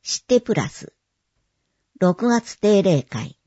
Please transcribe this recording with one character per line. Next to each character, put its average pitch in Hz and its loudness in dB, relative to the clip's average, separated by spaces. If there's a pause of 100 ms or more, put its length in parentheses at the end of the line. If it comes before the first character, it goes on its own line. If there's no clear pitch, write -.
知 - -10
っ - -16
て 247 2
プ 233 -2
ラ 143 -2
ス。 - -18 (1040)
六 180 0
月 233 -2
定 208 2
例 160 2
会。 - -12